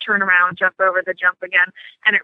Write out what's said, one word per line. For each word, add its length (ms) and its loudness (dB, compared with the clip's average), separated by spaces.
turn 180 -2
around, 360 2
jump 220 0
over 240 0
the 100 -6
jump 280 -4
again. 300 -2
And 100 2
it 80 -2